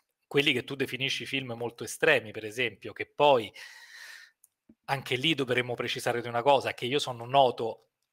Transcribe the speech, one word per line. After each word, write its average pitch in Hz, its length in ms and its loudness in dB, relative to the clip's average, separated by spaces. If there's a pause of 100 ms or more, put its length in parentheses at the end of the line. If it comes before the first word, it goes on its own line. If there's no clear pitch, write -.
(280)
quelli 147 260 2
che 131 100 -2
tu 139 120 -10
definisci 131 500 -4
film 135 280 -4
molto 117 300 -8
estremi, 113 480 2
per 110 140 -10
esempio, 107 480 -6
che - 120 -10
poi 135 460 4 (1300)
anche 135 300 -2
lì 151 200 2
dovremmo 123 400 0
precisare 120 460 -2
di 113 60 -10
una 120 140 -2
cosa, 117 320 4
che - 120 -8
io 139 140 0
sono 120 260 -6
noto 123 640 2 (260)